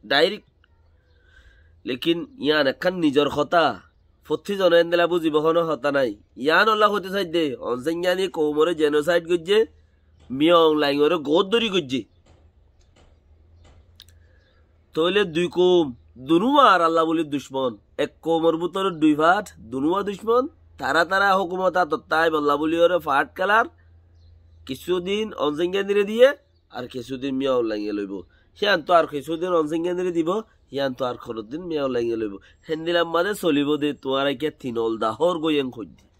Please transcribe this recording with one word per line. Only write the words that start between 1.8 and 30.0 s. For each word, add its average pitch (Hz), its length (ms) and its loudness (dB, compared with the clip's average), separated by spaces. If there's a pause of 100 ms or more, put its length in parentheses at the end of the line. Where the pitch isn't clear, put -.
লেকিন 147 340 -2 (260)
ইয়ান 151 220 2
একখান 185 260 -2 (120)
নিজর 147 220 2 (100)
কথা। 160 260 2 (600)
ফথি 156 360 -6
জনয়েন 170 300 6
দিলা 175 200 2
বুঝিব 160 320 0
হন 160 140 2 (120)
হতা 143 220 -2
নাই। 135 200 0 (320)
ইয়ান 170 300 4
আল্লাহ 214 200 4
হতে 190 200 -4
চাই 196 120 -2 (100)
দে। 165 100 2 (240)
অনসেন 127 340 -4
ইয়ানি 185 220 0 (120)
কৌমরে 151 440 0
জেনোসাইড 151 480 2
করছে। 180 280 0 (720)
মিয়া 156 280 4 (100)
অনলাইন 147 340 2
করে 156 160 4 (120)
গোদ 180 240 4
দরি 226 220 0
করছে। 131 260 -4 (3000)
তইলে 185 260 2 (140)
দুই 175 120 0 (100)
কৌম, 180 300 4 (400)
দুনু 170 220 4 (220)
আর 180 160 4
আল্লাহ 165 220 2
বলি 165 140 0 (100)
দুশ্মন। 135 380 -4 (320)
এক - 80 -6 (140)
কৌমর 165 360 2
ভিতরে 190 300 -2 (100)
দুই 156 200 4
ভাট, 185 240 2 (260)
দুনুয়া 156 360 -2
দুশ্মন। 220 360 -2 (360)
তারা 139 220 0 (100)
তারা 196 160 2 (120)
হুকুমত 180 380 -2
আতত 156 240 -2 (100)
তাই 160 160 2 (140)
আল্লাহ 147 200 2
বলি 160 220 -2
ওরে 170 240 4
ফাট 143 200 2 (100)
কালার। 208 280 2 (1000)
কিছুদিন 180 580 -4 (180)
অনসেন 151 300 -2
ইয়ানিরে 196 380 0
দিয়ে 233 160 8 (480)
আর 123 180 -10
কিছুদিন 127 460 -8
মিয়া 135 220 0
ওলাইয়ে 107 360 -4
লইব। 98 160 -6 (440)
সিয়ান 202 300 0
তো 185 120 0
আর 156 140 0
কিছুদিন 160 460 -6
অনসিং 160 260 -2
কেন্দ্রে 180 260 -4